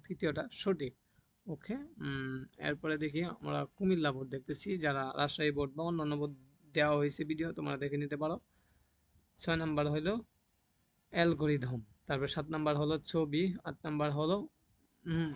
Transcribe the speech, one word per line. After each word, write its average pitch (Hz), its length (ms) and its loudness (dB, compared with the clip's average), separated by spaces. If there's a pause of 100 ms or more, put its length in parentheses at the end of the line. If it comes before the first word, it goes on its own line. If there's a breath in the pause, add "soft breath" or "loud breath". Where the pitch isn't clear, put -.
তৃতীয়টা 156 380 -2 (180)
সঠিক। 156 320 0 (600)
ওকে, 175 220 -6 (300)
উম, 135 320 -4 (300)
এরপরে 156 360 -2
দেখি 151 260 -2
আমরা 147 300 -4 (160)
কুমিল্লা 180 400 2
বোর্ড 135 200 -6
দেখতেছি, 139 340 -6 (160)
যারা 139 180 2 (160)
রাজশাহী 147 380 2
বোর্ড 143 200 0
বা 160 120 -2
অন্যান্য 156 300 0
বোর্ড 147 140 -2 (420)
দেওয়া 151 240 6
হয়েছে 143 300 2
ভিডিও, 156 180 0 (100)
তোমরা 143 260 -2
দেখে 143 200 -2
নিতে 147 180 -2
পারো। 156 140 2 (1040)
ছয় 165 240 2
নাম্বার 151 300 2
হলো 156 200 2 (1000)
অ্যালগরিদম, 147 640 2 (280)
তারপরে 139 280 0
সাত 151 180 -2
নাম্বার 151 280 2
হলো 151 140 2 (160)
ছবি, 156 320 2 (240)
আট 143 180 -8
নাম্বার 147 240 0 (100)
হলো, 160 180 4 (680)
উম, 165 300 2